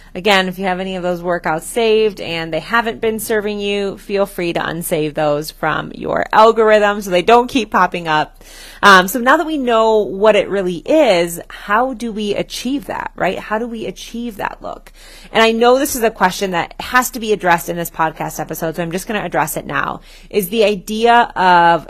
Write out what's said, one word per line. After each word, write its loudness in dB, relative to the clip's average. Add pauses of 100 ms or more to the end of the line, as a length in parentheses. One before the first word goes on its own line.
(140)
again, 2
if -8
you -4
have -2
any -8
of -8
those -4
workouts -2
saved 0
and -8
they -2
haven't -4
been -2
serving -4
you, -4
feel -2
free -4
to -2
unsave -4
those -2
from -4
your -2
algorithm 4
so -10
they 2
don't 6
keep -4
popping 0
up. -2 (400)
Um, 8
so -4
now 4
that 0
we -4
know 2
what 2
it 2
really -2
is, 2
how -2
do -8
we -4
achieve -6
that, -8
right? -2
How -6
do -4
we -10
achieve -10
that -8
look? -14 (380)
And 2
I 4
know 4
this -2
is -6
a 2
question -2
that -4
has 0
to -10
be 0
addressed 0
in -6
this -6
podcast -4
episode, -6
so -4
I'm -6
just -6
gonna -4
address -2
it -10
now, -4 (420)
is -4
the 2
idea 0
of 4